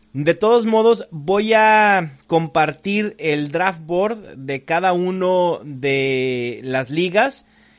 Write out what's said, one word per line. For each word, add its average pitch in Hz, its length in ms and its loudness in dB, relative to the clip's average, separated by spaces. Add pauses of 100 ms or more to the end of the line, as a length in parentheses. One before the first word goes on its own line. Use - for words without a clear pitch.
(140)
De 147 200 0
todos 220 320 2
modos, 220 460 2
voy 196 420 -2
a 214 640 4 (100)
compartir 165 920 -2
el 147 320 -2
draft 165 360 -2
board 196 500 -4
de 135 300 -8
cada 180 280 0
uno 180 720 0
de 131 1000 -2
las 131 260 -4
ligas 185 560 0 (340)